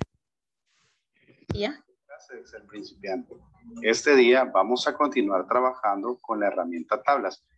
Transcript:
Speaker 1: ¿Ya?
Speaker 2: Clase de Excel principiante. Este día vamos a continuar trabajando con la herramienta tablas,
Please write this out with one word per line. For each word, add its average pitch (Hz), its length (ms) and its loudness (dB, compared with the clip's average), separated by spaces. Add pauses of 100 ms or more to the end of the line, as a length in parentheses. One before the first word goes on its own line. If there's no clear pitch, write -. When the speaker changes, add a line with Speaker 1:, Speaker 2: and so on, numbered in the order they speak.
(1500)
Speaker 1:
¿Ya? 214 300 -6 (220)
Speaker 2:
Clase - 300 -20
de 113 60 -18
Excel 110 220 -20
principiante. 98 720 -12 (460)
Este 113 340 2
día 123 300 6
vamos 110 420 0
a 135 80 -2
continuar 101 500 0
trabajando 120 760 -2
con 110 180 -6
la 101 80 0
herramienta 87 560 -4
tablas, 120 420 -2 (120)